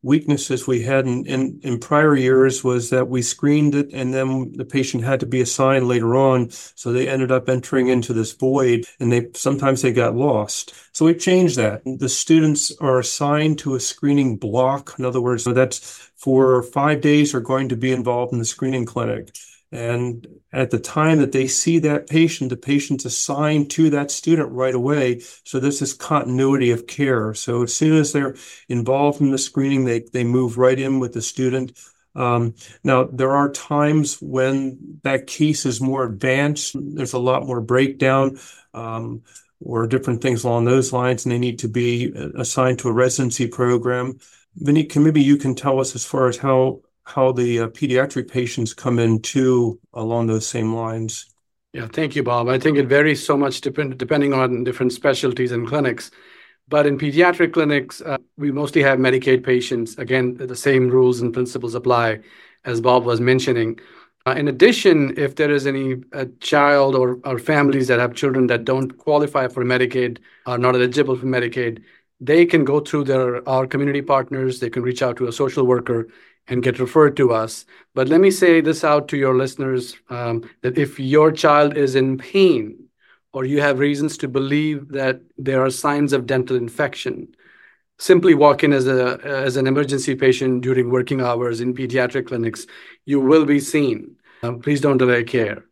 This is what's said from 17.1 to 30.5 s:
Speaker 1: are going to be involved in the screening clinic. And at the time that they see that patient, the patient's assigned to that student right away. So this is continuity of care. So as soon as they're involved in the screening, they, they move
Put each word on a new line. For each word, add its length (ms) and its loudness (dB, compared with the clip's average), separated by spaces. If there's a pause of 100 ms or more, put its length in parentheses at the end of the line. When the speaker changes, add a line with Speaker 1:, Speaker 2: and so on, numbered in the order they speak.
Speaker 1:
are 60 -2
going 300 -4
to 60 -4
be 140 -2
involved 440 -2
in 40 -2
the 60 -4
screening 400 -4
clinic. 500 -6 (380)
And 520 -6 (280)
at 180 -4
the 80 -2
time 400 0
that 140 0
they 160 0
see 320 0
that 280 -2
patient, 420 0
the 60 -6
patient's 500 -4
assigned 680 -2
to 180 2
that 220 -2
student 400 0
right 220 -2
away. 440 0 (240)
So 160 -6
this 240 -2
is 100 -4
continuity 760 0
of 160 -2
care. 480 -2
So 300 -4
as 100 -6
soon 220 2
as 160 2
they're 240 -2 (320)
involved 520 0
in 120 2
the 60 0
screening, 460 -2
they, 280 -2
they 100 -2
move 360 0